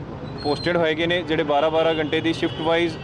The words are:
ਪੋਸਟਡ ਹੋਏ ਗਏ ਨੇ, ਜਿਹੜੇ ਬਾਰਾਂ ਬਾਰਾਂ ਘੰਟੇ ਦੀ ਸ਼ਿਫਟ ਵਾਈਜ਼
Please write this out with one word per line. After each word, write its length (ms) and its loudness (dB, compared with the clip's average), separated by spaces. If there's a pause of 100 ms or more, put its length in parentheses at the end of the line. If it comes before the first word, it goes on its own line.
(440)
ਪੋਸਟਡ 340 0
ਹੋਏ 180 2
ਗਏ 120 0
ਨੇ, 160 0
ਜਿਹੜੇ 220 0
ਬਾਰਾਂ 260 2
ਬਾਰਾਂ 240 4
ਘੰਟੇ 260 0
ਦੀ 120 2
ਸ਼ਿਫਟ 280 -4
ਵਾਈਜ਼ 420 0